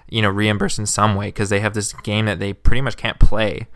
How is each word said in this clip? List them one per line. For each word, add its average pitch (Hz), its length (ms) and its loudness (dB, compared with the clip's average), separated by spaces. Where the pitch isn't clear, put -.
you 113 100 -2
know, 107 100 2
reimbursed 101 480 -2
in 107 80 -6
some 104 280 0
way, 101 160 -6
'cause 104 180 -4
they 101 120 0
have 107 140 -4
this 104 200 -6
game 107 320 -4
that 98 140 -4
they 101 120 -6
pretty - 300 4
much 127 140 -4
can't - 220 -6
play. 107 580 4